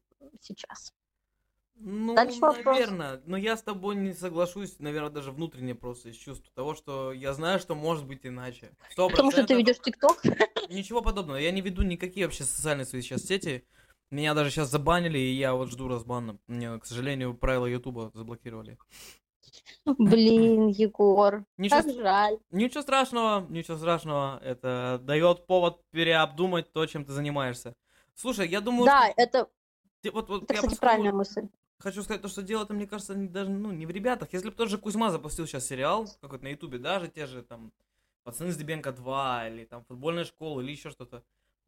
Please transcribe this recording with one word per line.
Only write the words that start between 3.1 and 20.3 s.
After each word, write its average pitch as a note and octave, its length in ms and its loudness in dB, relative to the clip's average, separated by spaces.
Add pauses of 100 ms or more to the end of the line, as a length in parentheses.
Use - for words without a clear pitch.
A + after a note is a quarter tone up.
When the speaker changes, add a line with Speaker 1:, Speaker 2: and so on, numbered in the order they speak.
Speaker 2:
но F3+ 100 -4
я G#3+ 200 0
с A3 60 -14
тобой G3+ 340 -6
не F#3+ 180 -2
соглашусь, F3 640 -4
наверно, D3 320 -6
даже C#3+ 200 -10
внутренне C3 440 -8
просто A#2+ 340 -14
из A2+ 80 -18
чувства - 380 -16
того, C#3+ 200 -6
что C3+ 380 -8
я C3+ 220 -6
знаю, E3+ 240 0
что - 160 -6
может D3+ 320 -4
быть C3+ 180 -14
иначе. B2 500 -14 (140)
Сто F3+ 220 2
Speaker 1:
Потому C#4 200 6
что C#4 140 4
ты C4 100 4
Speaker 2:
процентов. - 20 8
Speaker 1:
ведёшь A#3+ 240 4
ТикТок? - 440 2
<laughs> - 440 2
Speaker 2:
Ничего G3 340 -4
подобного, F#3+ 360 -2
я D3+ 140 0
не F#3+ 80 -2
веду F#3+ 220 -4
никакие F3+ 440 -2
вообще C#3+ 180 -8
социальные C#3 420 -2
свои B2+ 160 -8
сейчас B2+ 220 -6
сети. E3+ 420 -4 (440)
Меня D3+ 240 0
даже D3 160 2
щас C#3+ 200 -2
забанили, D#3+ 480 2
и C3 160 0
я C3 200 0
вот B2+ 160 -2
жду B2+ 180 -10
разбана. A#2+ 580 -6
Мне, A#2 320 -8
к - 80 -18
сожалению, B2+ 500 -4
правила B2+ 300 2
Ютуба B2 480 -6
заблокировали. A2+ 640 -14 (1200)
Speaker 1:
Блин, A3+ 680 8